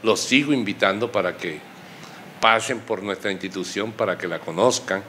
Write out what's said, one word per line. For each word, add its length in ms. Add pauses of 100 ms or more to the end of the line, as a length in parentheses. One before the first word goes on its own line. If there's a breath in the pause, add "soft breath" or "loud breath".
los 180
sigo 340
invitando 580
para 240
que 220 (800 loud breath)
pasen 400
por 220
nuestra 280
institución, 640
para 240
que 100
la 120
conozcan 720